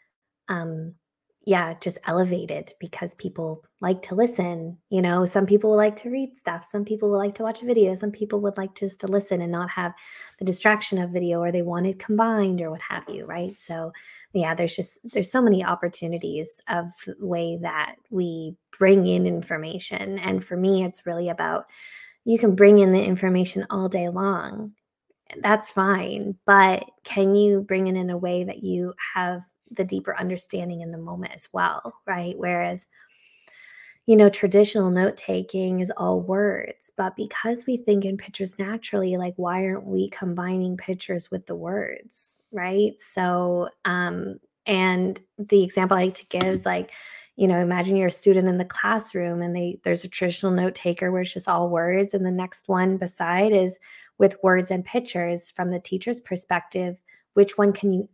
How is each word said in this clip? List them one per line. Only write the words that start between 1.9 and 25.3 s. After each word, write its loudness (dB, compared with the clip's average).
elevated -2
because -12
people -10
like -2
to -8
listen, -2
you 2
know? 2
Some 2
people 4
like 4
to -12
read -6
stuff, -8
some -4
people -2
like 0
to -8
watch -6
videos, 4
some -4
people -4
would -4
like -8
just -8
to -6
listen 0
and -4
not -4
have -4
the -6
distraction 0
of -4
video, 0
or 0
they 0
want -2
it -4
combined 2
or -6
what -10
have -10
you, -10
right? -10
So, -10
yeah, 0
there's -2
just, -6
there's -2
so 2
many 4
opportunities -6
of -4
way -4
that -6
we -4
bring 6
in 2
information, -6
and -2
for -6
me, 2
it's -8
really -4
about, -2
you 4
can 6
bring 10
in 8
the 4
information 0
all -2
day -2
long, -4